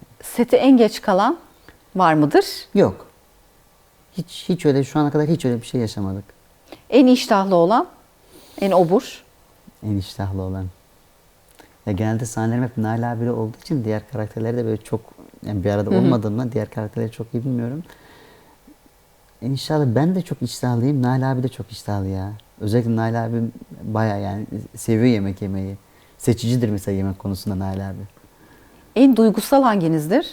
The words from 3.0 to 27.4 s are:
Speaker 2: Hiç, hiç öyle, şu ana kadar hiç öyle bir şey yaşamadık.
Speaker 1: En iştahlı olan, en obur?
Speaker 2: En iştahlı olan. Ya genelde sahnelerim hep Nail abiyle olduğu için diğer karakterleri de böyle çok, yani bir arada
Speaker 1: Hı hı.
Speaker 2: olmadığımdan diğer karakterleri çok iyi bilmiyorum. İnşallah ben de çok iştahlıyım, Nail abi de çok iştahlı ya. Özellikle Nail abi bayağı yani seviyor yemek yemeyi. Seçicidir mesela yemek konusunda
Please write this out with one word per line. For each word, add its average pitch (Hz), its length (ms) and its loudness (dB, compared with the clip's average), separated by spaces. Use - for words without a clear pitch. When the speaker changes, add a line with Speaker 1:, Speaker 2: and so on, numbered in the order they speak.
Speaker 2:
Hiç, - 360 -12
hiç 175 180 0
öyle, 139 180 4
şu - 140 -4
ana 147 120 2
kadar 151 160 0
hiç 151 180 0
öyle 120 160 0
bir - 60 -14
şey 127 140 -4
yaşamadık. 101 440 -4
Speaker 1:
En 254 160 6
iştahlı 202 480 2
olan, 208 320 4
en 196 100 0
obur? 185 520 2
Speaker 2:
En 104 100 0
iştahlı 95 460 -6
olan. 95 240 -6
Ya 107 60 -2
genelde 110 340 -2
sahnelerim 113 380 -2
hep 120 120 -8
Nail 117 360 -2
abiyle 120 180 -2
olduğu 113 320 -4
için 135 220 -4
diğer 107 180 -2
karakterleri 110 440 -6
de 120 80 -2
böyle 110 120 -2
çok, 113 240 -6
yani 101 180 -4
bir 104 60 0
arada 101 200 0
Speaker 1:
Hı - 40 2
hı. 185 40 4
Speaker 2:
olmadığımdan 117 540 0
diğer 107 180 -4
karakterleri 110 400 -6
çok 113 240 -12
iyi 117 100 -4
bilmiyorum. 127 380 -4
İnşallah 139 460 0
ben 139 280 2
de 180 80 -2
çok - 200 -8
iştahlıyım, 123 600 0
Nail 131 300 0
abi 127 100 -2
de 131 60 -2
çok - 240 -14
iştahlı 101 360 -6
ya. 95 240 -6
Özellikle 113 360 0
Nail 113 280 -2
abi 117 120 -4
bayağı 107 380 -2
yani 98 260 -6
seviyor 113 300 2
yemek 98 360 0
yemeyi. 98 340 -6
Seçicidir 117 500 0
mesela 101 280 -4
yemek 95 220 -2
konusunda 98 400 -6